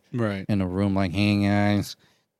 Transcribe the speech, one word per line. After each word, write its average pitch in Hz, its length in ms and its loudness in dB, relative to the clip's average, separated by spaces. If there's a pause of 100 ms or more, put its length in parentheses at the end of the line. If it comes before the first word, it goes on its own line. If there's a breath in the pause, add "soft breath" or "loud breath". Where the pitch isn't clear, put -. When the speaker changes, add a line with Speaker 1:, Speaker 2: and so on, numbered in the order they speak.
(120)
Speaker 1:
Right. 104 380 -4
Speaker 2:
in 104 100 0
a 92 80 -2
room 98 280 0
like, 95 160 0
"Hey, 101 320 2
guys, 101 520 0 (440)